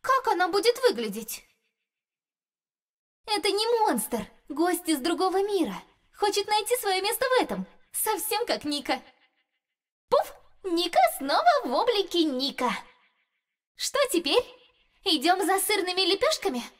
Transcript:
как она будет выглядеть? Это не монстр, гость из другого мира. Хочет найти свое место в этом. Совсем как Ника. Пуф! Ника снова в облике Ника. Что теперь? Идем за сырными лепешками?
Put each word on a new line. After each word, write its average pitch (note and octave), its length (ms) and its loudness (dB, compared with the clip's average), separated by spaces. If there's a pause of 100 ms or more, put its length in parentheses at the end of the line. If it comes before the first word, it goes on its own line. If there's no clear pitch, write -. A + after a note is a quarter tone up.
как B4+ 280 0
она F4+ 200 2
будет A4 340 2
выглядеть? A3 600 -2 (1800)
Это G#4 240 0
не G#4 160 0 (140)
монстр, B3 460 0 (220)
гость E4+ 400 0
из D#4 100 2
другого E4+ 440 0
мира. E4+ 400 -2 (340)
Хочет G4+ 320 0
найти G#4+ 300 0
свое F#4+ 240 0
место A4+ 260 -2
в B4+ 40 2 (100)
этом. F#3+ 240 -4 (260)
Совсем G#4+ 540 -2
как D#4+ 180 -4
Ника. D4 380 -4 (1040)
Пуф! - 240 2 (320)
Ника F4 340 0 (200)
снова C#5+ 460 2
в B3+ 80 -4
облике G4 520 2
Ника. C4 460 -2 (1040)
Что - 220 -4 (120)
теперь? F4 320 0 (600)
Идем F4 420 2
за F#4+ 140 2
сырными F#4 400 0
лепешками? F#4+ 640 0 (160)